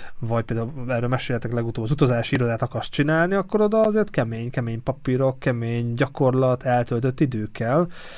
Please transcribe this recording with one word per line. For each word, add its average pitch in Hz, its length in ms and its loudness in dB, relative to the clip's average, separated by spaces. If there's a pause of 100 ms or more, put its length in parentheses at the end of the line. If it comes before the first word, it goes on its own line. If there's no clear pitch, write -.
(180)
vagy 117 260 0
például 120 480 -4
erről 120 160 0
meséltek 123 440 -2
legutóbb, 113 320 -2
az 110 60 -2
utazási 127 440 2
irodát 120 280 0
akarsz 120 260 -6
csinálni, 160 460 2
akkor 196 260 0
oda 214 200 4
azért 214 300 2
kemény, 117 400 -2
kemény 113 320 -4
papírok, 131 560 0
kemény 117 560 -2
gyakorlat, 131 680 2
eltöltött 123 580 0
idő 120 320 0
kell. 135 340 0 (320)